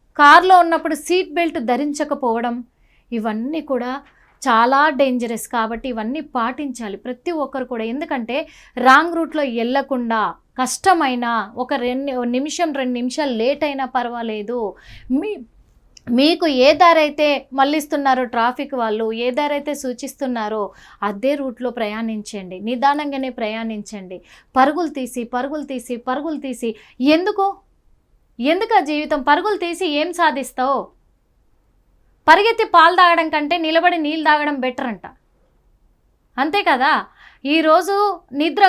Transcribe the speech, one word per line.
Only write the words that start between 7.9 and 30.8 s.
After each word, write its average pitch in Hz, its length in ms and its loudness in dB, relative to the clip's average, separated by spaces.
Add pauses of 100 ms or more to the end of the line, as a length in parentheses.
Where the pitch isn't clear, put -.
ఎందుకంటే 269 440 -6 (500)
రాంగ్ 330 320 6
రూట్‌లో 311 260 -2 (140)
వెళ్ళకుండా, 240 640 -2 (380)
కష్టమైనా, 254 720 0 (320)
ఒక 254 100 -6 (120)
రెండు 254 380 -4 (120)
నిమిషం, 302 340 -2 (100)
రెండు 254 220 -2
నిమిషాలు 262 400 -2
లేట్ 277 260 0
అయినా 269 180 -6 (100)
పర్వాలేదు. 233 640 -6 (600)
మీ, 427 120 -4 (880)
మీకు 330 260 2 (200)
ఏ 294 40 8 (120)
దారైతే 302 460 4 (320)
మళ్ళిస్తున్నారో 285 640 0 (120)
ట్రాఫిక్ 247 460 -2
వాళ్ళు, 220 240 -2 (200)
ఏ - 20 -2 (120)
దారైతే 294 420 -2
సూచిస్తున్నారో 240 800 -6 (460)
అదే 214 220 -2 (100)
రూట్‌లో 247 380 -6
ప్రయాణించండి, 208 760 -8 (120)
నిదానంగానే 277 600 -2 (100)
ప్రయాణించండి. 214 800 -8 (400)
పరుగులు 294 400 2
తీసి, 247 260 -6 (120)
పరుగులు 277 380 -6
తీసి, 240 240 -8 (120)
పరుగులు 294 380 -4
తీసి 240 240 -6 (460)
ఎందుకు? 392 300 0 (920)
ఎందుకు 370 400 0
ఆ 311 120 4
జీవితం? 302 300 -2 (100)
పరుగులు 359 360 0
తీసి 339 200 -4 (140)
ఏం 349 180 -4
సాధిస్తావు? 262 640 0 (1500)